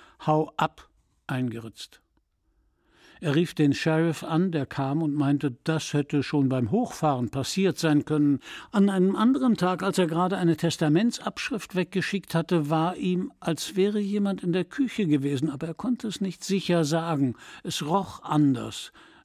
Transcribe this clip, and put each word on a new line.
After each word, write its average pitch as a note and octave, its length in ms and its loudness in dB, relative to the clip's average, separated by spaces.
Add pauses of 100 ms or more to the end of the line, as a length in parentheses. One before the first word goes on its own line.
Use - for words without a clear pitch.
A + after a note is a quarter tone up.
(260)
„Hau D#3 320 2
ab“ - 320 -4 (360)
eingeritzt. A#2 760 -8 (1200)
Er D3 140 0
rief E3+ 180 0
den D3 180 4
Sheriff D#3+ 500 0
an, E3+ 300 0
der C#3+ 140 -2
kam C#3 340 -2
und D3 140 -2
meinte, C#3 500 0
das D#3+ 300 -2
hätte C#3+ 280 0
schon C3+ 280 0
beim B2 200 0
Hochfahren D3 600 0
passiert E3+ 480 -2
sein D3 260 2
können. D3 360 2 (300)
An G3+ 200 4
einem F#3+ 260 2
anderen B3+ 400 4
Tag, F3+ 260 0
als F#3+ 140 -2
er F3+ 120 4
gerade F3+ 280 0
eine E3+ 220 2
Testamentsabschrift F#3 1160 0
weggeschickt F#3 600 -2
hatte, D#3+ 340 2
war E3 280 0
ihm, F3+ 440 -2
als - 360 -4
wäre G#3 220 2
jemand G3+ 440 -2
in F3 100 0
der F3+ 140 0
Küche A#3 400 -2
gewesen, C#3+ 420 0
aber C#3+ 200 -6
er E3 60 -8
konnte A#3 320 -4
es G3 140 -8
nicht F#3+ 240 -4
sicher F3 400 2
sagen. D3 500 0 (280)
Es - 200 -6
roch F3 400 -4
anders, C3+ 720 0 (320)